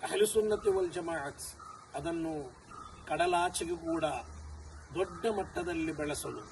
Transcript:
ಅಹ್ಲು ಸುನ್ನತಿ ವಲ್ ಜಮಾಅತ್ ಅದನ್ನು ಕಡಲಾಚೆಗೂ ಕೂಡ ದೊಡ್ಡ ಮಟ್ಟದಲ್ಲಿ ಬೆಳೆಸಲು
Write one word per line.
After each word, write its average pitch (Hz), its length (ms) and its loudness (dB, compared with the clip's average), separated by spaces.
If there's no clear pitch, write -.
ಅಹ್ಲು 208 300 4
ಸುನ್ನತಿ 214 420 4
ವಲ್ 185 220 2
ಜಮಾಅತ್ - 480 -4
ಅದನ್ನು 160 360 -2
ಕಡಲಾಚೆಗೂ 175 640 4
ಕೂಡ 160 160 2
ದೊಡ್ಡ 175 280 0
ಮಟ್ಟದಲ್ಲಿ 165 640 -2
ಬೆಳೆಸಲು 147 420 -2